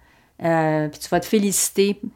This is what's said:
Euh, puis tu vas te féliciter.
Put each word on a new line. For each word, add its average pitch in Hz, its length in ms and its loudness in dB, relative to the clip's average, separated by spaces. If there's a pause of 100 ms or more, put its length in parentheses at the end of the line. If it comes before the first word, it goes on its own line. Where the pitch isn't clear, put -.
(440)
Euh, 156 440 2
puis 151 120 -14
tu - 80 -12
vas 175 120 0
te 175 60 -8
féliciter. 202 760 0 (140)